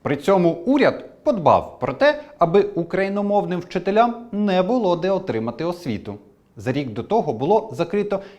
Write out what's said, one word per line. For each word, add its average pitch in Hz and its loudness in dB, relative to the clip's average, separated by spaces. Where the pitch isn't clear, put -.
При - -2
цьому 175 4
уряд 240 0
подбав 143 2
про - -4
те, 202 2
аби 180 4
україномовним 190 -2
вчителям 202 0
не 196 2
було 196 2
де 180 -2
отримати 120 -4
освіту. 113 -6
За 117 -4
рік 143 -4
до 120 -8
того 196 0
було 175 0
закрито 196 -2